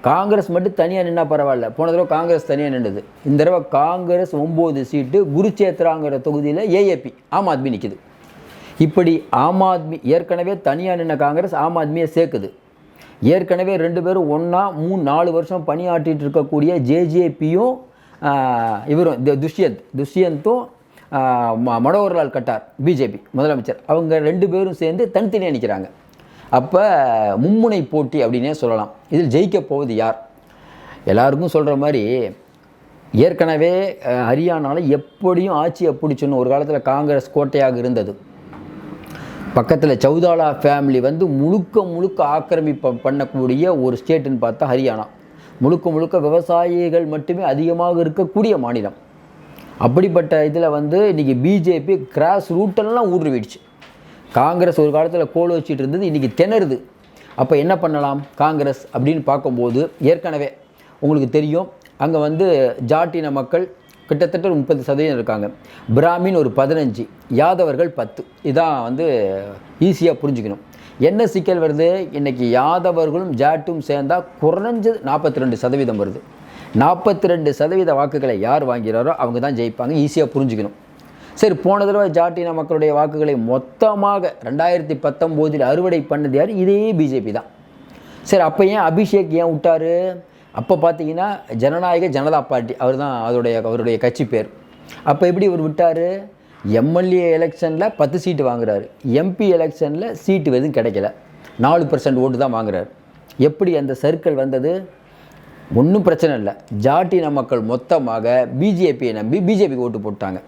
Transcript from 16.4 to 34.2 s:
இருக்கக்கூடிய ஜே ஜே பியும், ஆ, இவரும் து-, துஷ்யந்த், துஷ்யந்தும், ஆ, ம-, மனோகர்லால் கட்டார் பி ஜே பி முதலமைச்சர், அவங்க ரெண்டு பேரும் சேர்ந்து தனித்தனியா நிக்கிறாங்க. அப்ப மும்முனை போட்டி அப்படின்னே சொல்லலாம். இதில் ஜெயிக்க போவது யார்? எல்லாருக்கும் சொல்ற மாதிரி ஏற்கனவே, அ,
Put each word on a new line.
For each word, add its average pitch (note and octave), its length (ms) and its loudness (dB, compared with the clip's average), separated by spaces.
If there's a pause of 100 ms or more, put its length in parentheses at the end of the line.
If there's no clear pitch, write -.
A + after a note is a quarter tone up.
இருக்கக்கூடிய D#3 300 0
ஜே D3+ 280 2
ஜே E3+ 220 2
பியும், F3+ 520 -2 (440)
ஆ, B2 640 0
இவரும் D3+ 380 0
து-, C#3+ 220 0
துஷ்யந்த், D#3 320 -2 (180)
துஷ்யந்தும், F3+ 680 -2 (460)
ஆ, B2+ 420 0
ம-, A#2 280 0
மனோகர்லால் F3 460 2
கட்டார் A#2 340 -4 (200)
பி E3+ 100 2
ஜே B2+ 160 0
பி G2+ 120 -12 (160)
முதலமைச்சர், C3+ 480 -2
அவங்க D#3+ 340 2
ரெண்டு D3+ 300 0
பேரும் F#3 240 -2
சேர்ந்து E3+ 400 -2
தனித்தனியா F#3+ 400 0
நிக்கிறாங்க. G#2+ 360 -4 (600)
அப்ப F3+ 400 2 (480)
மும்முனை G3+ 520 2
போட்டி D3 360 0
அப்படின்னே B2 260 -2
சொல்லலாம். A2+ 400 -2 (180)
இதில் D3 320 2
ஜெயிக்க G3 180 2
போவது C#3 360 -4
யார்? A2 340 -2 (760)
எல்லாருக்கும் C#3 480 2
சொல்ற D3 240 2
மாதிரி B2+ 540 0 (840)
ஏற்கனவே, E3+ 920 2
அ, B2 300 0